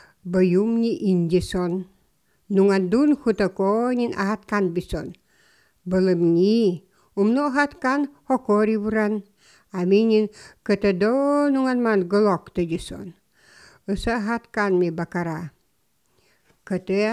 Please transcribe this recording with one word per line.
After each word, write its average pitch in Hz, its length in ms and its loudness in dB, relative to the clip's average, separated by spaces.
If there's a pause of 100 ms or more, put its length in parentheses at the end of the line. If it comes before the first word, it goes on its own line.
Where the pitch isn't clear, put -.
(240)
боюмни 190 880 0
индисон. 180 720 -2 (640)
Нуңандун 196 680 2
хутаконин 220 1000 -2
Агаткан 202 520 -4
Бисон. 170 480 -8 (680)
Былымни, 185 1000 2 (280)
умно 233 340 0
Агаткан 277 600 -2 (180)
хокори 214 520 0
вуран. 214 480 -2 (460)
Аминин 208 580 2 (340)
кытыдо 226 880 2
нуңанман 240 560 0
гылокты 190 580 0
дисон. 175 500 -10 (760)
Ыса 233 260 -2
Агаткан 208 640 -2
ми 175 120 0
бакара. 165 600 -8 (1120)
Кыты 196 480 -4